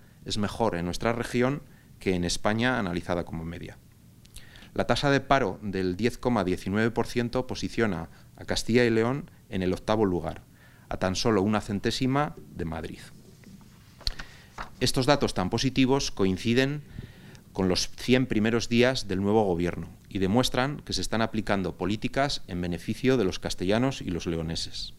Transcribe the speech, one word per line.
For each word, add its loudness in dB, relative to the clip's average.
es -4
mejor 0
en -2
nuestra 0
región 0
que 0
en 0
España, 2
analizada -2
como -8
media. -12
La 0
tasa 2
de 6
paro 2
del 0
diez 0
coma 2
diecinueve 0
por 0
ciento -2
posiciona -2
a -16
Castilla 2
y 4
León 0
en -2
el 2
octavo 2
lugar, 0
a -4
tan 2
solo 4
una 4
centésima 0
de -6
Madrid. -8
Estos 2
datos 4
tan 0
positivos 2
coinciden 0
con 0
los 0
cien 2
primeros 0
días 2
del -2
nuevo 4
gobierno 0
y -6
demuestran 2
que -8
se -2
están 0
aplicando -2
políticas -2
en -6
beneficio 0
de 4
los 0
castellanos 0
y -4
los -4
leoneses. -4